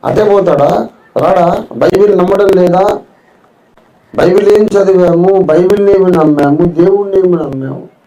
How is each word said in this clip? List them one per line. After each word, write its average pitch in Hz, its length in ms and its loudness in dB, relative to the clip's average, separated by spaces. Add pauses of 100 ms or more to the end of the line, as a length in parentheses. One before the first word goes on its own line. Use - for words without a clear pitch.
అటే 214 200 -2
పోతాడా? 196 640 0 (300)
రాడా? 170 460 0 (120)
బైబిల్ 185 420 0
నమ్మడం 196 300 0
లేదా? 180 500 0 (1160)
బైబిల్ 180 320 0
ఏం 208 160 2
చదివాము? 190 800 0
బైబిల్ని 185 500 0
ఏమి 190 180 2
నమ్మాము? 151 540 0
దేవుణ్ణి 190 540 0
ఏమి 180 180 0
నమ్మాము? 135 720 -10